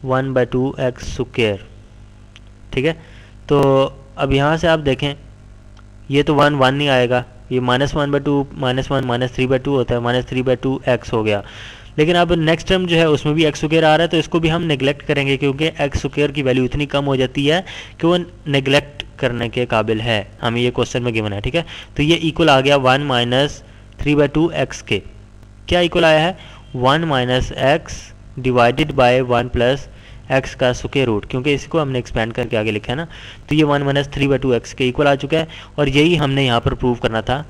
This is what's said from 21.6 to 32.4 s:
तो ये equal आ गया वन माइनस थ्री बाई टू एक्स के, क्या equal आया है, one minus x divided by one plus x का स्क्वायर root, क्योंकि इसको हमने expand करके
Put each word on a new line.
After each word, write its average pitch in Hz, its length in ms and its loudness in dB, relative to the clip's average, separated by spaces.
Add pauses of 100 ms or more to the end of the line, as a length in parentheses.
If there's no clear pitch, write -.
तो 143 60 0
ये 160 140 4 (120)
equal 156 220 2
आ 135 100 6
गया 143 180 4
वन 131 260 4
माइनस 127 580 0 (380)
थ्री 147 140 2
बाई 143 140 4
टू 156 240 0
एक्स 143 300 -4
के, 104 160 -2 (720)
क्या 175 120 2
equal 175 240 0
आया 156 160 6
है, 180 160 -2 (400)
one 135 300 2
minus 127 440 0 (200)
x - 280 -2 (400)
divided 127 540 2
by 123 180 4 (180)
one 120 220 0
plus 123 340 0 (480)
x 131 220 -2
का 123 180 0
स्क्वायर 127 340 -2
root, 107 200 -2
क्योंकि 135 280 -2
इसको - 240 -4
हमने 135 200 -2
expand 117 340 -4
करके 120 240 -4